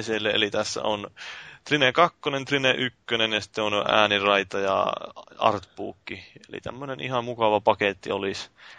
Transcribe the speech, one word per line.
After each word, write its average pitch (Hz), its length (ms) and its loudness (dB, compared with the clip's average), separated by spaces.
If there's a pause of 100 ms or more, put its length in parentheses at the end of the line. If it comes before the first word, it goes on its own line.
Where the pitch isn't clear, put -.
C:lle, 110 280 0
eli 107 220 2
tässä - 320 -2
on 101 240 -2 (560)
Trine 139 280 2
kakkonen, 143 540 0
Trine 135 320 2
ykkönen 113 560 -2
ja 104 80 0
sitten - 220 -4
on 104 100 0 (180)
ääniraita 101 680 4
ja 98 280 2 (500)
artbookki. 98 840 -2 (260)
Eli - 120 -12
tämmönen 131 380 -10
ihan 127 260 -4
mukava 113 360 2
paketti 101 500 0
olisi. 98 380 -6 (300)